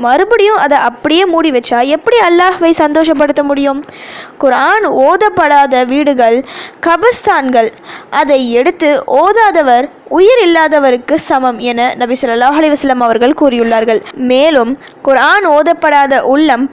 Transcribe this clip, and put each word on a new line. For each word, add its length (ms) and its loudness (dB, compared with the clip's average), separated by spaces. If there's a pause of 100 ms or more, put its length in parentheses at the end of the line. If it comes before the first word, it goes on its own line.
மறுபடியும் 580 2
அதை 140 0 (120)
அப்படியே 340 -2 (100)
மூடி 240 0
வச்சா 220 -2 (160)
எப்படி 220 0 (100)
அல்லாஹ்வை 440 2 (100)
சந்தோஷப்படுத்த 680 0
முடியும்? 300 -2 (640)
குர்ஆன் 440 0 (200)
ஓதப்படாத 760 2 (100)
வீடுகள் 440 0 (480)
கபர்ஸ்தான்கள். 840 0 (500)
அதை 200 0 (200)
எடுத்து 320 0 (300)
ஓதாதவர் 680 2 (280)
உயிர் 300 4
இல்லாதவருக்கு 680 0 (120)
சமம் 320 -2 (120)
என 120 -4 (180)
நபி 200 -2
ஸல்லல்லாஹு 400 0
அலைஹி 120 2
வஸல்லம் 320 -2
அவர்கள் 360 0
கூறியுள்ளார்கள். 600 0 (300)
மேலும் 420 2 (340)
குர்ஆன் 460 2
ஓதப்படாத 640 2 (180)
உள்ளம் 400 0